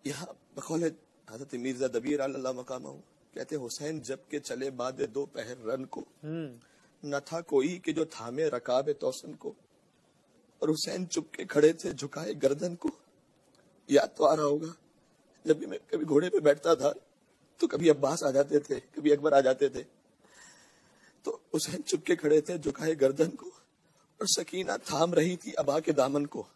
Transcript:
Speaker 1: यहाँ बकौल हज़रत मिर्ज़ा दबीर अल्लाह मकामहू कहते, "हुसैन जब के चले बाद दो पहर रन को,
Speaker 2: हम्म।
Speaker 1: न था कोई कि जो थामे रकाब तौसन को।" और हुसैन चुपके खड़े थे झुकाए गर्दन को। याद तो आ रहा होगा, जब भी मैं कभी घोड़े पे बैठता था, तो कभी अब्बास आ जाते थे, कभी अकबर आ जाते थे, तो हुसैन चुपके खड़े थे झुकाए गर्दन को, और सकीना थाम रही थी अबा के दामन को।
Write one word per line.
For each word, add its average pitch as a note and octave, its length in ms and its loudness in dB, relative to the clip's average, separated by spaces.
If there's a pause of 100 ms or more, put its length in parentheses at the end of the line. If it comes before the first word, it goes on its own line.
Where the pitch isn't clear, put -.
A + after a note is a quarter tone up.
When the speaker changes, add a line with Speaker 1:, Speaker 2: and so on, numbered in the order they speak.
Speaker 1:
यहाँ D3+ 300 -10 (200)
बकौल E3 260 -4 (480)
हज़रत C3 240 -14
मिर्ज़ा B2+ 320 -2
दबीर B2+ 340 0
अल्लाह C3 320 -4
मकामहू C3 480 -10 (340)
कहते, C3+ 200 -8
"हुसैन D3 460 -8
जब C3+ 260 -10
के D3 120 -6
चले C3 320 -6
बाद C3 300 -6
दो C#3 240 -4
पहर B2 400 -10
रन C3 200 -4
को, - 220 -12 (160)
Speaker 2:
हम्म। D3+ 360 -8 (460)
Speaker 1:
न C#3+ 140 -2
था D#3+ 220 -6
कोई D#3+ 380 2
कि D#3+ 140 -4
जो D#3 120 2
थामे C3+ 440 -4
रकाब C3+ 420 0
तौसन C#3 420 -6
को।" - 220 -12 (1040)
और D3+ 80 2
हुसैन F#3 360 -2
चुपके E3 400 -6
खड़े D3+ 280 6
थे F3 200 -6
झुकाए D3 400 -8
गर्दन D3+ 420 0
को। - 140 -4 (1000)
याद C#3 260 6
तो D#3 60 2
आ D3+ 100 6
रहा D#3 120 2
होगा, D#3 300 -2 (720)
जब D#3 120 4
भी - 60 -10
मैं - 140 -10
कभी - 260 -4
घोड़े D#3 240 2
पे G4 100 2
बैठता D3+ 360 4
था, C#3 160 0 (680)
तो E4 80 2
कभी D#3+ 220 4
अब्बास C#3 340 2
आ C#3 80 2
जाते C#3+ 280 4
थे, C3+ 200 -4
कभी D3 320 0
अकबर D3 220 4
आ C#3 80 8
जाते C3 280 2
थे, B2 140 -8 (1400)
तो - 160 -6 (120)
हुसैन D#3+ 280 -2
चुपके - 340 0
खड़े D3+ 260 4
थे F3 160 -6
झुकाए D#3+ 380 -2
गर्दन C#3+ 320 4
को, - 180 -12 (760)
और G3+ 60 -2
सकीना - 500 -2
थाम E3 360 0
रही E3+ 240 4
थी - 140 -12
अबा C#3+ 280 0
के D#3 140 0
दामन C#3+ 320 4
को। B2+ 300 -10